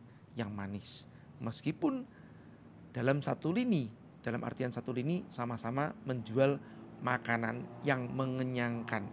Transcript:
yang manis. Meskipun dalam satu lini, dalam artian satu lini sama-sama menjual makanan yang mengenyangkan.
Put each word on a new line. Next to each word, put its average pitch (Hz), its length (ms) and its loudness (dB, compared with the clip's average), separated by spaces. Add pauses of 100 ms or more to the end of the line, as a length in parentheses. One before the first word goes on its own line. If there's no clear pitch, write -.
(360)
yang 107 160 -4
manis. 101 560 -6 (320)
Meskipun 247 640 0 (920)
dalam 131 260 4
satu 143 320 0
lini, 190 380 4 (340)
dalam 117 200 0
artian 120 280 -2
satu 123 220 -4
lini 143 340 0
sama-sama 120 640 -2 (160)
menjual 127 480 4 (480)
makanan 120 800 0
yang 131 240 4
mengenyangkan. 123 1040 0